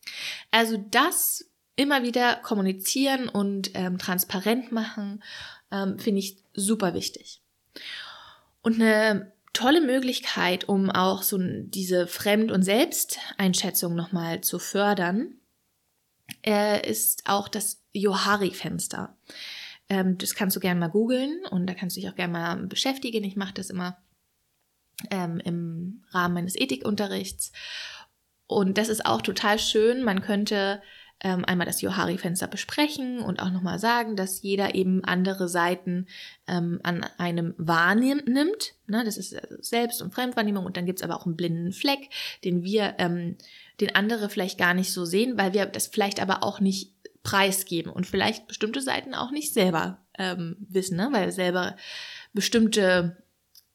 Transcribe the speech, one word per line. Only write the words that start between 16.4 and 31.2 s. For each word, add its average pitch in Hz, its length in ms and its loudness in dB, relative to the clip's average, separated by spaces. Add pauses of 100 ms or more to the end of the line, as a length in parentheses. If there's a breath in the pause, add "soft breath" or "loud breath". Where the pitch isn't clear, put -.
äh, 208 440 2
ist - 380 -2
auch 202 220 0
das - 340 -6 (100)
Johari-Fenster. 190 1200 0 (720 loud breath)
Ähm, 185 300 2
das - 160 -4
kannst 196 220 0
du 190 40 -2
gerne 180 200 2
mal 170 80 2
googeln 254 640 0
und 180 160 0
da 180 80 -4
kannst 180 220 -6
du 185 40 -8
dich 190 100 -6
auch 185 60 -14
gerne 175 160 -2
mal 170 240 -2 (100)
beschäftigen. 233 580 -2
Ich 196 120 -6
mache 190 180 -6
das 190 160 -8
immer, 180 280 -6 (1120)
ähm, 175 340 -4
im 170 680 -6
Rahmen 175 240 0
meines 175 220 -2
Ethikunterrichts. 202 960 -2 (920 loud breath)
Und 196 320 2
das 220 100 2
ist 220 180 -2
auch 226 160 2
total 208 360 0
schön. 233 440 4
Man 196 200 2
könnte, 202 600 0 (380 loud breath)